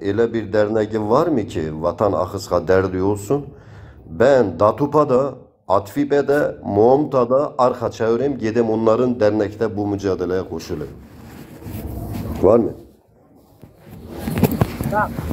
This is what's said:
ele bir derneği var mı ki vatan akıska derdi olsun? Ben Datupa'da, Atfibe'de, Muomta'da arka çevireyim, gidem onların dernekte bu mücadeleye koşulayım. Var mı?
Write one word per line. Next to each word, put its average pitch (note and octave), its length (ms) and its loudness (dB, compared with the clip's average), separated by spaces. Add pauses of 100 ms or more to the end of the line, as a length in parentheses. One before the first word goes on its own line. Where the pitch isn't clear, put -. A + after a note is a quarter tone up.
ele G#2+ 340 0
bir G#2 180 -4
derneği G#2+ 580 0
var D3 160 4
mı A#2+ 200 0
ki D#2 360 -6
vatan F2+ 300 0
akıska F2 560 -2
derdi F#2 340 2
olsun? G#2 440 -2 (600)
Ben A2 540 4
Datupa'da, C3+ 720 2 (340)
Atfibe'de, C#3+ 960 0
Muomta'da B2+ 960 2
arka B2 320 0
çevireyim, A#2 480 -2
gidem A2 320 0
onların A2+ 500 2
dernekte G#2 560 0
bu G#2 100 -2
mücadeleye F#2 600 -2
koşulayım. D2+ 440 -10 (1500)
Var G#2 160 6
mı? G#2+ 140 -2 (2500)